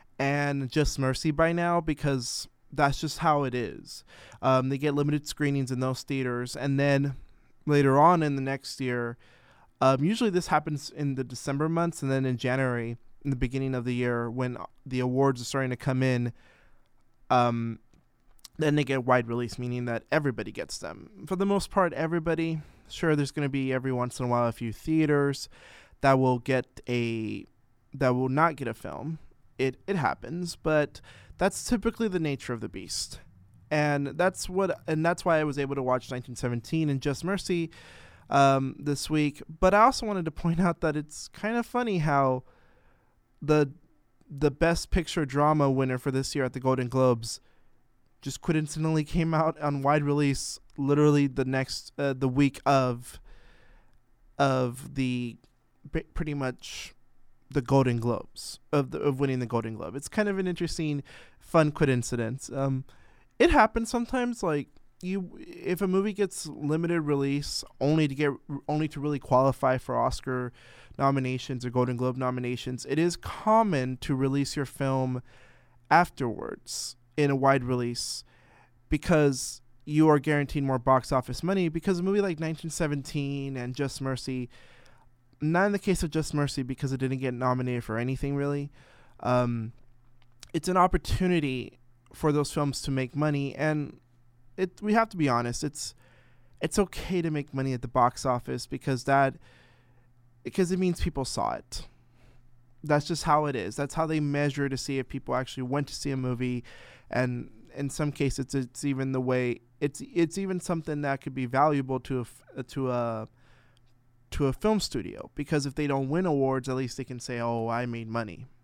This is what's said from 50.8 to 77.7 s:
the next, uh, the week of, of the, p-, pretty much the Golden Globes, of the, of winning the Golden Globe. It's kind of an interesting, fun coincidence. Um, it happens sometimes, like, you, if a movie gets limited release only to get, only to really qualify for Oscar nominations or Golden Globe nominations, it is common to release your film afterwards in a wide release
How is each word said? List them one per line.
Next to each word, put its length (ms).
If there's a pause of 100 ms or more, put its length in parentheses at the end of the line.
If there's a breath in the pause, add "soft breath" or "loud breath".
the 180
next, 520
uh, 160
the 140
week 380
of, 540 (1160 soft breath)
of 580
the, 420 (540)
p-, 120 (100)
pretty 200
much 600 (540)
the 120
Golden 360
Globes, 640 (140)
of 180
the, 80
of 220
winning 180
the 60
Golden 300
Globe. 200
It's 140
kind 180
of 100
an 100
interesting, 540 (380 loud breath)
fun 320
coincidence. 840
Um, 300 (560 soft breath)
it 120
happens 380
sometimes, 540
like, 240 (340)
you, 380
if 420
a 60
movie 260
gets 320
limited 560
release 600 (160)
only 280
to 80
get, 160 (360)
only 220
to 100
really 200
qualify 580
for 200
Oscar 540 (460 loud breath)
nominations 680
or 40
Golden 260
Globe 220
nominations, 680
it 140
is 160
common 840
to 160
release 440
your 80
film 560 (680 soft breath)
afterwards 1080 (200)
in 120
a 60
wide 300
release 580 (640 soft breath)